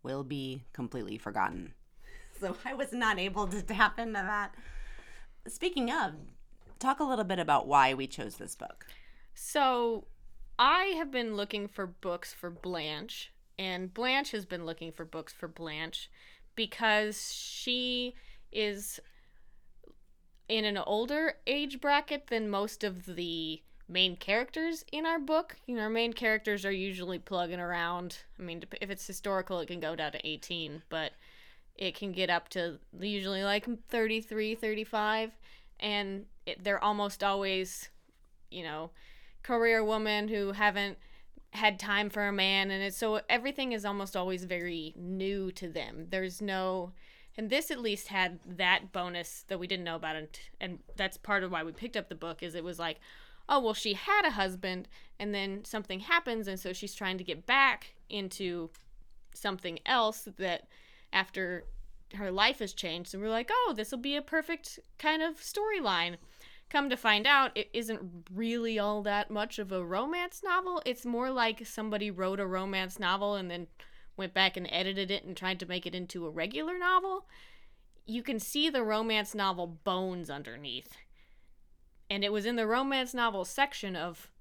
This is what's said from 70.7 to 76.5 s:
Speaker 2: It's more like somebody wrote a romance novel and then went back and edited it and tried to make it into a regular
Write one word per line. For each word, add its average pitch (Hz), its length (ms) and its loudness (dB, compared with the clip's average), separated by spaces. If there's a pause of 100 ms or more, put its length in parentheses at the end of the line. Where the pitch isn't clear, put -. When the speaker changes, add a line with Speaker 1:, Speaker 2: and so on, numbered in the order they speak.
Speaker 2:
It's 247 200 -2
more 240 240 0
like 233 380 2
somebody 214 420 -2
wrote 190 300 -2
a 196 80 0
romance 185 500 -2
novel 202 380 2
and 185 160 -4
then 175 160 -6 (480)
went 185 180 -4
back 190 220 6
and 180 160 -4
edited 190 400 0
it 202 140 -2
and 180 100 -8
tried 180 240 -2
to 180 60 -4
make 180 200 -4
it 175 80 -4
into 180 320 -6
a 156 40 -4
regular 262 480 -2